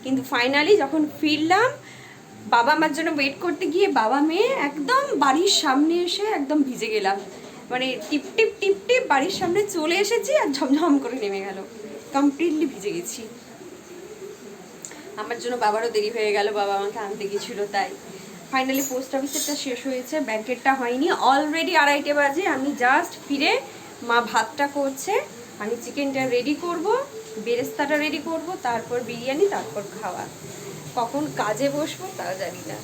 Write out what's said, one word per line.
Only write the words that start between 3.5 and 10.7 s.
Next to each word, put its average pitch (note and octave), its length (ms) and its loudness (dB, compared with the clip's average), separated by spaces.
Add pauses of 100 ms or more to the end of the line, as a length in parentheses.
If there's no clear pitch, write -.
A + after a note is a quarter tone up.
গিয়ে F#4+ 140 4 (140)
বাবা A#3 180 4 (100)
মেয়ে G4 200 4 (180)
একদম D4+ 360 2 (200)
বাড়ির D#4+ 380 6
সামনে D4 320 4 (140)
এসে G4+ 160 -2 (140)
একদম D4 200 2 (100)
ভিজে A3+ 280 -4
গেলাম, G3 220 2 (540)
মানে B3+ 140 0 (240)
টিপ D4 140 0 (120)
টিপ A4 240 4
টিপ G4 160 4 (120)
টিপ B4 160 6 (100)
বাড়ির C#4+ 260 2
সামনে F#4 220 2 (140)
চলে D#4+ 280 2
এসেছি A4+ 280 0 (100)
আর G#4+ 160 2
ঝমঝম D4+ 360 4 (100)